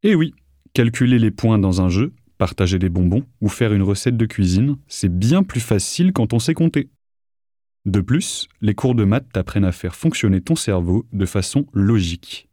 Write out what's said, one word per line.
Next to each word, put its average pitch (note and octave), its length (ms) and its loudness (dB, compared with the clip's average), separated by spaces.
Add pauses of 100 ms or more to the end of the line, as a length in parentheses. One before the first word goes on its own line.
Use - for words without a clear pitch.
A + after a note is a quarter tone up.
Eh G3+ 120 4
oui, D#3+ 200 0 (380)
calculer B2 460 2
les A2 120 4
points A2+ 280 0
dans F#2+ 220 2
un F#2 80 2
jeu, G#2 240 0 (240)
partager F#2+ 420 0
des F#2 120 0
bonbons F2+ 340 0 (160)
ou G#2 80 0
faire A2 240 0
une G2 100 2
recette G2+ 340 0
de A2+ 100 0
cuisine, G#2+ 500 0 (100)
c'est F2+ 280 -2
bien B2 280 2
plus D#3 180 -4
facile E3+ 520 0
quand A#2 200 -2
on A#2+ 60 2
sait D#3+ 160 -2
compter. D#3+ 360 -2 (960)
De G2+ 140 0
plus, B2 480 -4 (140)
les G#2+ 120 0
cours B2+ 200 0
de A2 100 2
maths G2 280 0
t'apprennent F#2+ 320 -2
à F2+ 80 0
faire F2+ 220 -8
fonctionner G2 460 0
ton D#3+ 160 0
cerveau F#2 560 -2
de G2 140 -2
façon C3+ 480 -2
logique. G2 800 -2